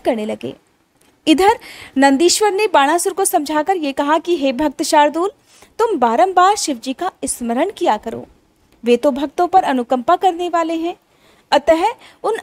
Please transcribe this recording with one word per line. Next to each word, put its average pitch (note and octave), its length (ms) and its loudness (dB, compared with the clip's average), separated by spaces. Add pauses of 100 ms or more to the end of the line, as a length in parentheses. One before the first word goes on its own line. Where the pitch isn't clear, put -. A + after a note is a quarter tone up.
करने A3 220 -2
लगे। G#3+ 280 -8 (760)
इधर F#4 300 4 (380)
नंदीश्वर E4 560 4
ने G#4 140 0
बाणासुर E4 460 2
को F#4+ 120 -2
समझाकर D#4 520 -2
ये D4 160 -4
कहा D4 260 0
कि, E4+ 180 -2
"हे C4+ 160 0
भक्त C#4+ 300 -4
शार्दूल, D#4 480 2 (480)
तुम A4 180 0
बारंबार F4+ 600 2
शिव C#4+ 200 -6
जी B3+ 160 -10
का F4+ 200 -8 (120)
स्मरण C4 460 -4
किया E4 260 -2
करो, A#3 300 -10 (580)
वे A#3+ 120 4
तो C#4+ 140 2
भक्तों C#4 360 -2
पर F#4 160 4
अनुकंपा B3+ 540 0
करने F4 320 -2
वाले E4 260 -2
हैं। E4 220 -6 (540)
अतः D#4+ 340 2 (400)
उन G#4+ 180 -2